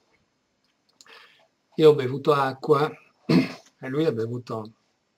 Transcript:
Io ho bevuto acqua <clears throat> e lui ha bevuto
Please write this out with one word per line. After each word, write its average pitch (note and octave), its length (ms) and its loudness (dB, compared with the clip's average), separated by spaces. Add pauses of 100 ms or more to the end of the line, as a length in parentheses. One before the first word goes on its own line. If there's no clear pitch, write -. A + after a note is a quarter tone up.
(1800)
Io D#3 120 6
ho D3+ 60 8
bevuto C3+ 400 -2
acqua C#3+ 580 0
<clears throat> - 320 -20
e - 640 -2
lui D3 160 -4
ha D#3+ 80 -2
bevuto A#2 580 -8 (480)